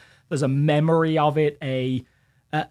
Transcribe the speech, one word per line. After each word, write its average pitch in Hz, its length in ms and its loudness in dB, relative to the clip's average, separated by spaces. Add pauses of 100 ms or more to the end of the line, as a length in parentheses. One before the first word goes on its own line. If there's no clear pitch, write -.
(280)
There's 143 140 -4
a 135 60 0
memory 156 680 2
of 147 200 2
it, 147 240 0
a, 131 420 -4 (480)
a, 151 180 -4